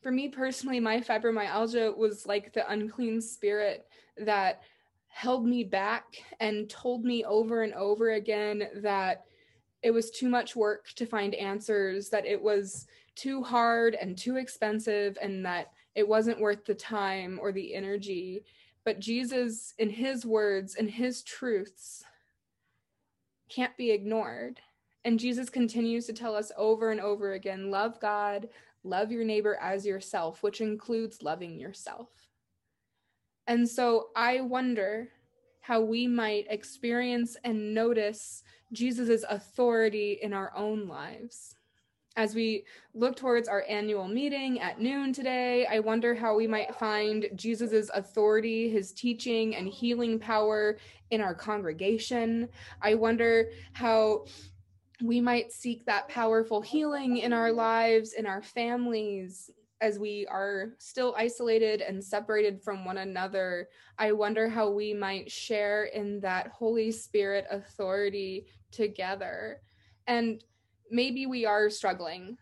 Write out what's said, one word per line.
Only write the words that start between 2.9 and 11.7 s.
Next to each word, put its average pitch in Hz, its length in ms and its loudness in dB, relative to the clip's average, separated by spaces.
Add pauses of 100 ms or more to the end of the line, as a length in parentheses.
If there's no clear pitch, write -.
spirit 208 680 -2 (300)
that 202 440 2 (460)
held 247 380 0
me 240 180 2
back 196 540 -2 (220)
and 214 300 -2
told 247 360 -2
me 240 180 2
over 226 400 2
and 214 100 -2
over 208 380 2
again 208 640 0
that 196 500 0 (560)
it 233 100 4
was 226 200 2
too - 180 -2
much 240 260 0
work 208 400 0
to 240 100 -4
find 208 300 -2
answers, 202 760 -2